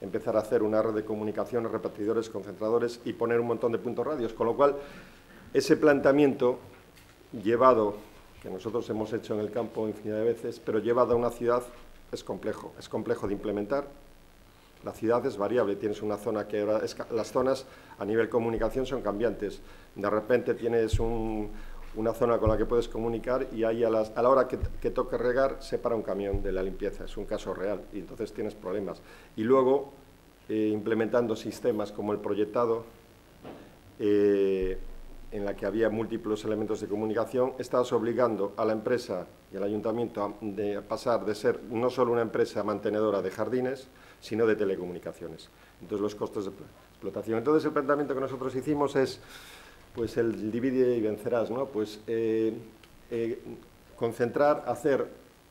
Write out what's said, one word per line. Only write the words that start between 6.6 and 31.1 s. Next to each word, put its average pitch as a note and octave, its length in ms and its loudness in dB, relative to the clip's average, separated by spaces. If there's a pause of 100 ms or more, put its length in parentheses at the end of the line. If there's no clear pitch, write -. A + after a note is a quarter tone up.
llevado, A2+ 520 6 (460)
que - 60 -12
nosotros G#2+ 400 -4
hemos G#2+ 240 -4
hecho A2+ 220 -4
en G#2+ 60 -2
el G#2 100 -4
campo A2 360 -4
infinidad G#2+ 340 -4
de A2 40 0
veces, A#2 340 -2
pero - 200 -2
llevado A#2+ 340 4
a A#2 40 6
una A#2+ 140 0
ciudad A#2+ 320 0 (480)
es - 140 -10
complejo, G#2 540 -6
es - 100 -16
complejo A#2 380 -2
de G2+ 80 -2
implementar. G#2 720 -4 (760)
La G#2 80 -6
ciudad A#2 340 2
es A#2 100 -4
variable, G2+ 380 2
tienes G#2 280 -4
una G#2 140 -2
zona G#2+ 300 -4
que G#2+ 140 -2
ahora G#2+ 240 0
es - 100 -6
ca-, - 160 -10
las A#2 220 -2
zonas C3 340 0 (320)
a - 60 -6
nivel A2 240 2
comunicación A2+ 580 0
son B2 160 -4
cambiantes. G2+ 580 -2 (360)
De G2+ 120 -2
repente A2 460 2
tienes A2+ 460 2
un, A2 500 -2 (460)
una A2 180 0
zona A#2 240 4
con G#2+ 100 4
la A2 80 6
que G#2+ 80 2
puedes A#2 220 2
comunicar A#2 680 -2
y A2+ 120 -2
ahí A#2 180 2
a A2+ 80 4
las, A2 240 2
a - 80 0
la B2 60 6
hora C3 180 6
que, - 100 -4 (240)
que B2 120 -2
toque B2+ 260 -2
regar B2 400 0
se - 200 -6
para A#2 180 0
un G#2+ 60 -2
camión G2+ 420 -2
de F#2+ 80 -2
la F#2 100 0
limpieza, G2 440 -6
es - 100 -12
un G#2 80 -6
caso A2 300 -6
real F#2+ 260 -4 (120)
y G#2+ 60 -10
entonces G2+ 340 -8
tienes G#2+ 220 -6
problemas. F#2 480 -6 (320)
Y A2 80 -2
luego, C3 520 6 (540)
eh, G#2+ 240 2
implementando A2 640 2